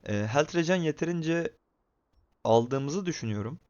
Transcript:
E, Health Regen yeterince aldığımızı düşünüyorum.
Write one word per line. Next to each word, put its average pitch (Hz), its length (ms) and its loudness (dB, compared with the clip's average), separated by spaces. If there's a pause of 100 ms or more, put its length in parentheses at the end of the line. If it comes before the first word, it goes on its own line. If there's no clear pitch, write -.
E, 104 200 -2
Health 147 280 0
Regen 175 200 2
yeterince 165 760 -2 (880)
aldığımızı 135 640 2
düşünüyorum. 113 540 -4 (100)